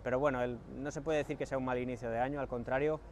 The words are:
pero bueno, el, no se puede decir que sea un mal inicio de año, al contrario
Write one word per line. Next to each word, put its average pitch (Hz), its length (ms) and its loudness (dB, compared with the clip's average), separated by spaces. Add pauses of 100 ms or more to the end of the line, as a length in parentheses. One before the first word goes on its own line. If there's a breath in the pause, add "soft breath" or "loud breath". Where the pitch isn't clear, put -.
pero 127 160 2
bueno, 135 220 4
el, 123 160 0 (180)
no 139 160 -4
se 160 80 -4
puede 156 180 2
decir 147 180 0
que 139 100 -2
sea 135 120 0
un 131 60 0
mal 127 140 0
inicio 123 320 -2
de 113 100 0
año, 139 180 2
al 135 80 0
contrario 131 540 0 (120)